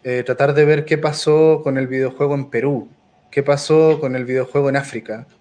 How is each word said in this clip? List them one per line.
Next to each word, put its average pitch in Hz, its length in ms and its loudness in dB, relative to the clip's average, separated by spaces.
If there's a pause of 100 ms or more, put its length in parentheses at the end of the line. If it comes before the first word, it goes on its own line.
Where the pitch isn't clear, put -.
Eh, 123 200 -4
tratar 139 300 0
de 147 120 4
ver 147 180 2
qué 151 140 0
pasó 156 640 2
con 135 140 -2
el 131 100 -2
videojuego 131 480 -2
en 135 140 -6
Perú, 123 400 -2 (420)
qué 143 100 -2
pasó 151 600 2
con 127 160 -4
el 127 80 -6
videojuego 127 420 -2
en 135 80 0
África, 120 500 -8 (160)